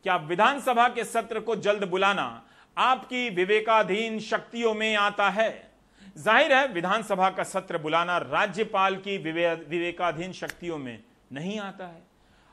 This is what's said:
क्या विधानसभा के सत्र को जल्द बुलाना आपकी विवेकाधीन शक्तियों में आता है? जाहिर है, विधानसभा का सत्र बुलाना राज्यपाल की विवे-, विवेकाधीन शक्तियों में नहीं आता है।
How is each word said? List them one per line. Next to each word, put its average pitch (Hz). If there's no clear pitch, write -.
क्या 180
विधानसभा 233
के 240
सत्र 226
को 220
जल्द 202
बुलाना 175
आपकी 247
विवेकाधीन 214
शक्तियों 226
में 220
आता 202
है? 190
जाहिर 247
है, 269
विधानसभा 190
का 185
सत्र 185
बुलाना 165
राज्यपाल 190
की 196
विवे-, 165
विवेकाधीन 170
शक्तियों 170
में 120
नहीं 185
आता 190
है। 170